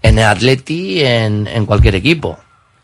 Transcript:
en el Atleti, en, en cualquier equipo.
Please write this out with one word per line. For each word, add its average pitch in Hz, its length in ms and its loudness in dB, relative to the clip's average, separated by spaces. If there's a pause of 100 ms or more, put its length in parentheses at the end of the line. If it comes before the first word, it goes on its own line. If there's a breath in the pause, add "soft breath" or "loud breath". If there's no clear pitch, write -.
en 110 180 2
el 110 60 2
Atleti, 151 760 -2
en, 110 440 -2
en 110 180 -4
cualquier 104 300 4
equipo. 113 420 -2 (460)